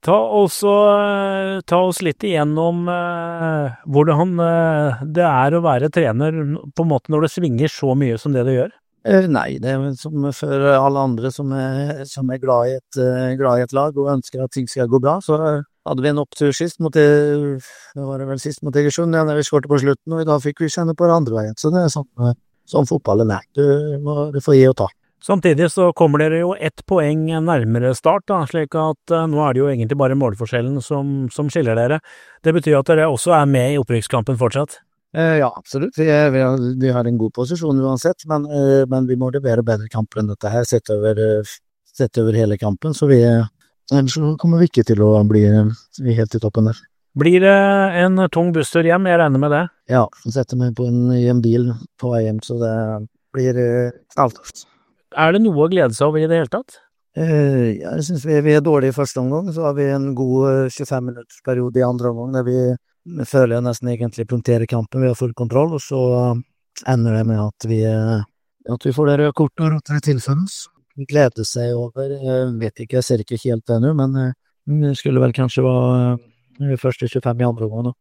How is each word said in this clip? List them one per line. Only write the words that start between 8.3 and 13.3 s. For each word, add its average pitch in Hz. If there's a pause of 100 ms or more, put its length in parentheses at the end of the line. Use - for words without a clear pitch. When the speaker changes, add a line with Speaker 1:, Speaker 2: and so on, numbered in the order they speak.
Speaker 1:
det 127
det 131
gjør. 135 (320)
Speaker 2:
Eh, 190
nei, 67
det 127
er 135
vel 139
som 143
for 139 (120)
alle 139
andre 127
som 139
er, 135
som 135
er 131
glad 123
i 131
et, -
eh, 127